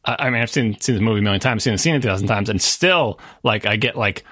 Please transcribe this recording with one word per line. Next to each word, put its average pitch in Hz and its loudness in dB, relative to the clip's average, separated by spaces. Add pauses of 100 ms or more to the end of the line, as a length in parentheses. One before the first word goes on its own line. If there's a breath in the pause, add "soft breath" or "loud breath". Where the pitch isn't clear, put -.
I, 120 -2
I 135 0
mean, 120 0
I've 120 -2
seen, 113 0
seen - 0
the 98 0
movie 107 2
a 101 2
million 98 2
times, 120 0
seen 120 0
the 98 0
scene 160 0
a 135 0
thousand 101 0
times, 101 0
and 101 0
still, 175 0 (240 loud breath)
like, 107 0
I 104 2
get, 113 -2
like, 104 -2